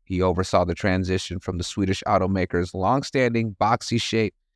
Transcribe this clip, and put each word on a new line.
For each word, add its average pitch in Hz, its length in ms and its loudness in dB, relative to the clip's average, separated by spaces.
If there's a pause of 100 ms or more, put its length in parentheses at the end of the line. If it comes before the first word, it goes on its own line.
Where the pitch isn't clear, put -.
He 92 180 -2
oversaw 90 440 2
the 85 100 -2
transition 92 640 -2
from 90 180 -6
the 87 60 -4
Swedish 95 420 -2
automaker's 92 720 0
long-standing 117 840 0
boxy 117 400 0
shape 110 360 -2 (200)